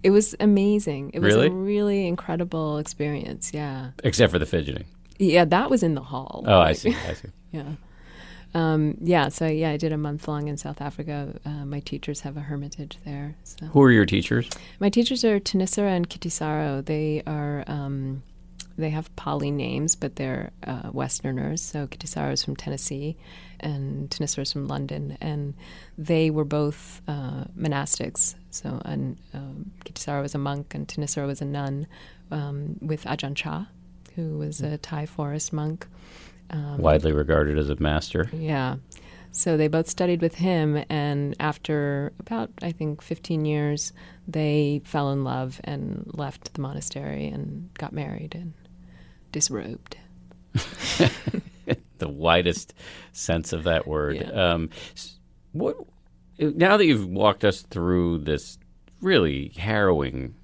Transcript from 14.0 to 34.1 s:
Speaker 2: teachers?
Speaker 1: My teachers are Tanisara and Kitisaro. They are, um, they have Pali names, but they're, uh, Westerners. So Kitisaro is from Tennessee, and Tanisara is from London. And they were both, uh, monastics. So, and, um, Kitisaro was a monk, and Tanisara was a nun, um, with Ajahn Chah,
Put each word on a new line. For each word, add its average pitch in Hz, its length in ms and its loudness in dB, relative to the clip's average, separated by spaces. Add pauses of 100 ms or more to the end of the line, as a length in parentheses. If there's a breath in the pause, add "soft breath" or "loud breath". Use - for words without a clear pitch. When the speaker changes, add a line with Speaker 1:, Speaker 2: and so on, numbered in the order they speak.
Speaker 2:
teachers? 117 440 2 (300 loud breath)
Speaker 1:
My 202 100 4
teachers 240 360 2
are 208 140 4
Tanisara 190 560 2
and 170 140 0
Kitisaro. 151 720 -2
They 151 440 -2
are, 147 400 -4
um, 135 560 -4 (540)
they 156 120 -2
have 156 260 -4
Pali 143 360 -4
names, 139 440 0
but - 200 -6
they're, 131 360 -6 (140)
uh, - 260 -8
Westerners. 135 680 -4
So 147 260 -6
Kitisaro 147 440 -6
is 135 120 -4
from 143 120 -6
Tennessee, 143 640 -6 (420 loud breath)
and 139 500 -6
Tanisara 143 340 -4
is - 100 -6
from 139 140 -4
London. 139 540 -6
And 147 320 -4 (440 loud breath)
they 160 340 2
were 151 140 0
both, 147 640 -2
uh, 135 380 -6 (120)
monastics. - 760 -2 (140)
So, - 360 -8
and, 135 320 -4 (160)
um, 139 380 -12 (140)
Kitisaro 143 360 -6
was 143 140 -4
a 143 40 -2
monk, 143 340 -4
and 143 140 -8
Tanisara 143 400 -4
was 139 140 -4
a 143 40 -4
nun, 143 400 -4 (460 loud breath)
um, 143 500 -6
with 156 220 -4
Ajahn 143 320 -6
Chah, 156 320 -6 (480)